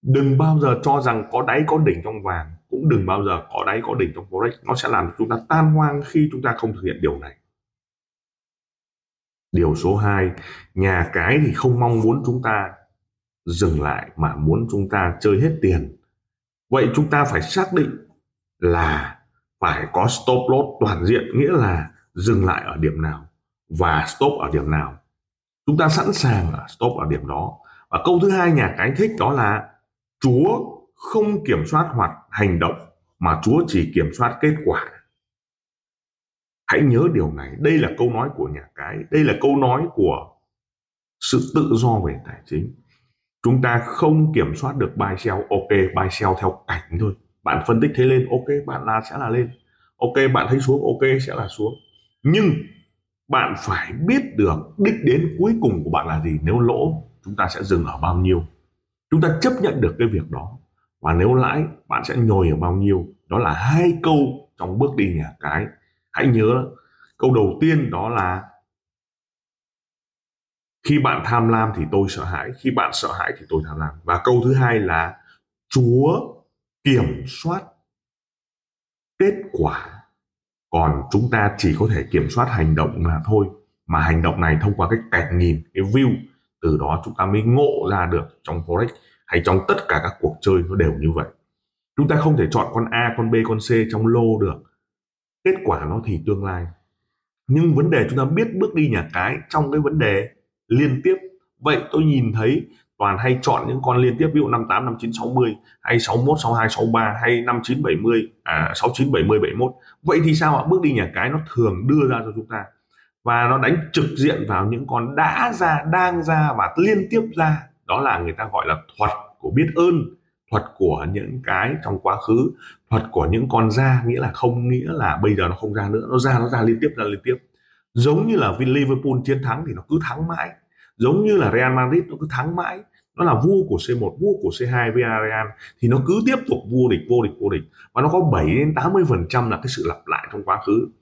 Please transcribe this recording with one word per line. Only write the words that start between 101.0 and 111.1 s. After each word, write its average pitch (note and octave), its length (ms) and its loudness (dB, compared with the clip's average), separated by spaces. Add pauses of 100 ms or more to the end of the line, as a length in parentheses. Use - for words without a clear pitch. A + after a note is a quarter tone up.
tiếp. F#3 120 4 (440)
Vậy C3+ 220 0 (100)
tôi D#3 100 2
nhìn C3 300 2
thấy A2+ 360 0 (300)
toàn G2+ 200 0
hay B2+ 240 0
chọn - 260 0
những B2+ 140 -4
con B2 160 0
liên B2 200 2
tiếp, D#3 160 2
ví D3+ 60 4
dụ C3+ 80 0
năm A2+ 200 0
tám, A2 160 0
năm A2+ 140 -4
chín, A2+ 140 -6
sáu A2+ 220 -8
mươi, A#2+ 220 2 (240)
hay A#2 200 0
sáu G#2+ 160 -2
mốt, C#3 260 2
sáu A#2 120 0
hai, A2+ 160 2
sáu A2+ 220 -2
ba, A2 300 0
hay A#2 200 2
năm A#2+ 200 -2
chín, B2+ 200 -2
bảy E2+ 140 0
mươi, A2 360 0 (100)
à, D#2+ 320 -2
sáu - 200 -2
chín, C3+ 180 0
bảy F2 100 2
mươi, G#2 180 4
bảy - 140 -2
mốt. B2+ 180 -2 (300)
Vậy D3+ 220 2
thì D#3+ 100 4
sao D#3 220 2
ạ? - 140 -2
Bước F#3 120 4
đi D3 100 2
nhà F#2+ 220 -2